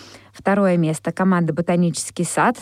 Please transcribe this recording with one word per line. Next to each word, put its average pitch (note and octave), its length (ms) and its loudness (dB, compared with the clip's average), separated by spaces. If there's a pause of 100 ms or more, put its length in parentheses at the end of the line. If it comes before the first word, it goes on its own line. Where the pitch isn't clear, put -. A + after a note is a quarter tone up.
(320)
Второе G3 440 0
место — D#3+ 360 -2
команда F3 400 0
«Ботанический F3 720 -2
сад», F#3+ 360 0